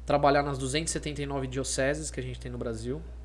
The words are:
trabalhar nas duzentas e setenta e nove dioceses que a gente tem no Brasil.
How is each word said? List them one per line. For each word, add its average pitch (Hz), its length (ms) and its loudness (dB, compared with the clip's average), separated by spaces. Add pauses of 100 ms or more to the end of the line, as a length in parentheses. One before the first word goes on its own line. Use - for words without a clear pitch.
trabalhar 143 380 6
nas 143 140 -2
duzentas 139 320 0
e - 40 -2
setenta 147 280 -4
e 143 40 -2
nove 139 220 -2
dioceses 135 640 0
que - 80 -6
a 123 40 -4
gente 123 160 -6
tem 123 120 -8
no 123 60 -6
Brasil. 120 440 -4 (240)